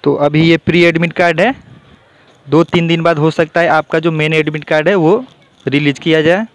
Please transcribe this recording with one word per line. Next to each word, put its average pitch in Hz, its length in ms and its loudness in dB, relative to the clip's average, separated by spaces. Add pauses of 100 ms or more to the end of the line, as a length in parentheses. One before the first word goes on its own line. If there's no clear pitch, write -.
तो 143 120 2
अभी 147 260 0
ये 165 160 4
प्री 170 260 2
एडमिट 170 280 0
कार्ड 170 280 0
है, 233 140 0 (920)
दो 151 180 2
तीन 170 240 -2
दिन 165 140 0
बाद 165 160 0
हो 156 120 2
सकता 165 300 -2
है 170 100 0
आपका 156 280 0
जो 160 140 -2
मेन 156 220 -2
एडमिट 151 300 -2
कार्ड 156 240 0
है 202 80 2
वो 190 280 0 (420)
रिलीज 143 320 -2
किया 160 240 0
जाए। 185 320 0